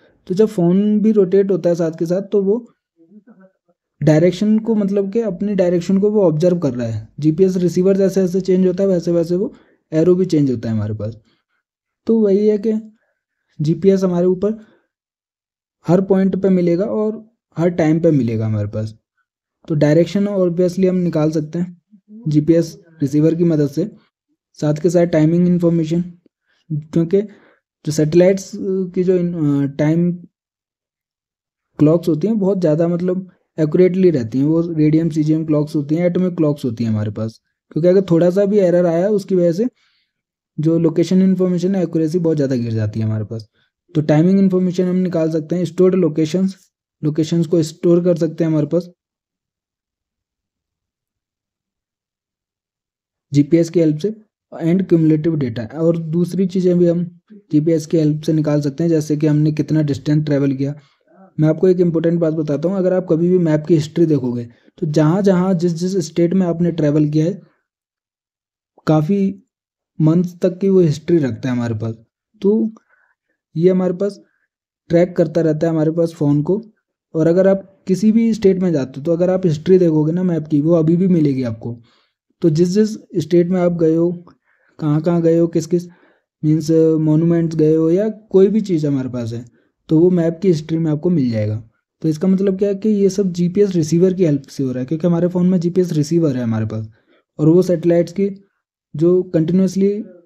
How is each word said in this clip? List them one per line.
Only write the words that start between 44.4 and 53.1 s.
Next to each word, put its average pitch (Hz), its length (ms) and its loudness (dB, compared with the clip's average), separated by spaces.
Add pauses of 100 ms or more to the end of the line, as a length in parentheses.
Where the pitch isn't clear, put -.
हम 180 120 -2
निकाल 170 340 -2
सकते 160 240 -4
हैं, 175 100 -2
स्टोर्ड 185 300 2
लोकेशंस, 170 600 0 (480)
लोकेशंस 156 440 0
को 165 160 2
स्टोर 175 400 0
कर 175 140 2
सकते 160 260 -2
हैं 160 80 0
हमारे 151 160 0
पास 170 220 -4 (4000)